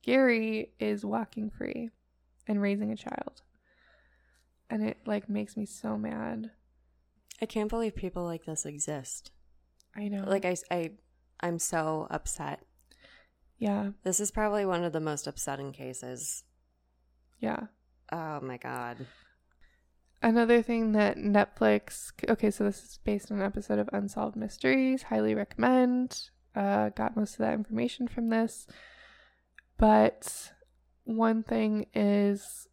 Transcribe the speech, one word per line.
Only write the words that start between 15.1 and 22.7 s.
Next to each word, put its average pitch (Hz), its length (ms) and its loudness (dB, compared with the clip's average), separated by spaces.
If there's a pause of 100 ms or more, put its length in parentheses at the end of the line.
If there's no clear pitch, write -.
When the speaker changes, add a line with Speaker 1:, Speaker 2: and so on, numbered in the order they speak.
Speaker 2:
upsetting 139 440 -6
cases. 127 720 -10 (960)
Speaker 1:
Yeah. 226 280 -4 (440)
Speaker 2:
Oh 160 300 -6
my 127 160 -8
God. 120 400 -8 (1200)
Speaker 1:
Another 233 400 6
thing 226 320 0
that 208 240 4
Netflix, 208 920 2 (160)
okay, 220 220 4
so 202 140 -2
this 202 200 0